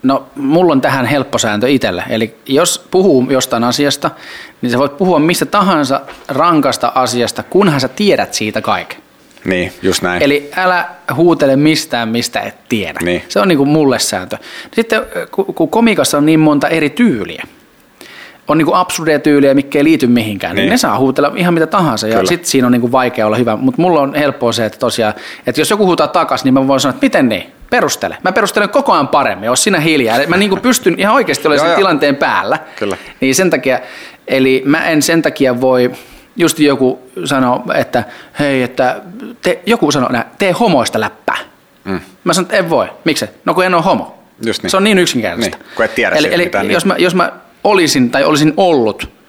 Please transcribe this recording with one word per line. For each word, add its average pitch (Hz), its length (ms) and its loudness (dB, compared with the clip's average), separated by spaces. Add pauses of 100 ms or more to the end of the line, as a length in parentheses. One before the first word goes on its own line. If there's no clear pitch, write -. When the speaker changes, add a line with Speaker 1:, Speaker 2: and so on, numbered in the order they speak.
Speaker 1:
No, 131 240 -2 (100)
mulla 160 360 2
on 135 80 2
tähän 131 260 0
helppo 131 320 -2
sääntö 110 300 0
itelle, 104 400 0
eli 110 260 -4 (120)
jos 151 440 0
puhuu 165 400 4
jostain 123 340 0
asiasta, 143 460 -2 (520)
niin 123 100 -2
sä 123 60 0
voit 143 180 0
puhua 185 220 2
mistä 160 280 0
tahansa 156 540 0 (280)
rankasta 143 680 0
asiasta, 120 480 -2
kunhan 170 380 0
sä 131 80 -2
tiedät 190 460 0
siitä 107 260 -4
kaiken. 92 380 -6 (460)
Speaker 2:
Niin, 90 280 -2 (100)
just 185 200 0
näin. 175 200 0
Speaker 1:
Eli 143 340 0
älä 180 320 0 (260)
huutele 151 420 4
mistään, 143 520 0
mistä 113 320 -4
et 104 140 -10 (140)
tiedä. 95 340 -4
Speaker 2:
Niin. 87 260 -2
Speaker 1:
Se - 120 -2
on 196 80 2
niinku 139 160 2
mulle 143 340 2
sääntö. - 380 -6 (380)
Sitten, 220 280 0 (280)
ku-, - 140 -2
ku - 220 -2
komikassa 175 520 2
on 147 80 2
niin 156 140 4
monta 147 280 2
eri 156 220 0
tyyliä. 113 520 -2 (1040)
On 156 100 2
niinku 156 160 2
absurdeja 165 440 0
tyyliä, 139 360 4
mitkä 143 240 0
ei 143 60 4
liity 151 220 4
mihinkään, 107 500 0
niin 95 60 0
Speaker 2:
Niin. - 80 2
Speaker 1:
ne 247 60 2
saa 110 220 0
huutella 135 380 0
ihan 175 180 0
mitä 160 120 2
tahansa, 143 420 0
ja 113 80 0
Speaker 2:
Kyllä. - 120 2
Speaker 1:
sit 170 180 -2
siinä 131 200 2
on 123 60 4
niinku 120 200 2
vaikea 120 340 2
olla 107 100 2
hyvä. 117 200 0
Mut 127 220 -2
mulla 165 220 4
on 139 140 -2
helppoa 135 380 0
se, 113 120 -2
että 104 140 -6
tosiaan, 110 360 0 (320)
että 127 140 -2
jos 151 100 0
joku 208 160 2
huutaa 160 220 2
takas, 156 360 0
niin 131 100 4
mä 135 140 4
voin 135 120 2
sanoa, 131 140 2
että - 120 0
"Miten 156 220 2
niin? 95 240 -4 (180)
Perustele." 147 520 -2
Mä 185 100 -2
perustelen 208 360 0
koko 262 240 0
ajan 147 160 2
paremmin, 110 400 0
oot 123 100 0
sinä 185 220 0
hiljaa. 139 360 2
Eli 143 100 2
mä 175 100 0
niinku 190 200 2
pystyn 240 420 0
ihan 214 160 2
oikeesti 165 340 0
olemaan 147 100 2
Speaker 2:
Joo, 151 80 2
Speaker 1:
sen 170 60 2
Speaker 2:
joo. 160 60 2
Speaker 1:
tilanteen 147 380 2
päällä. 123 420 -2 (200)
Speaker 2:
Kyllä. 101 180 -4 (240)
Speaker 1:
Niin 131 140 2
sen 185 160 2
takia, 131 300 0 (480)
eli 131 360 2
mä 151 220 0
en 156 160 2
sen 165 200 0
takia 127 380 0
voi, 127 300 2 (460)
just 165 220 0
joku 135 440 2 (220)
sanoo, 127 380 0 (120)
että, 120 300 -2 (340)
"Hei, 139 240 0
että 127 380 -2 (420)
te," - 240 0
joku 202 260 0
sanoo 127 200 0
näin, 117 120 -4 (140)
tee 185 140 0
homoista 143 480 0
läppää. - 360 -4 (480)
Speaker 2:
Mm. - 160 -6 (240)
Speaker 1:
Mä 180 80 0
sanon, 185 120 2
että 226 120 -2
en 175 140 0
voi. 120 180 2 (160)
Miksi? 143 220 -2 (180)
No 160 100 -2
kun 180 100 2
en 185 100 0
oo 165 80 2
homo. 165 360 -2 (280)
Speaker 2:
Just - 160 -4
niin. 113 80 -6
Speaker 1:
Se 190 60 0
on 196 80 2
niin 208 140 4
yksinkertaista. 107 600 -2
Speaker 2:
Niin, - 80 -20 (100)
kun 113 80 0
et 104 100 -4
tiedä 110 220 0
Speaker 1:
Eli, 151 60 2
Speaker 2:
siitä - 120 0
Speaker 1:
eli 175 100 0
Speaker 2:
mitään, 196 260 -2
Speaker 1:
jos 190 140 0
Speaker 2:
niin. 190 100 0
Speaker 1:
mä, - 40 -2
jos 175 160 0
mä 170 180 0 (320)
olisin 156 460 2
tai 135 140 0
olisin 156 320 2
ollut 147 600 0 (120)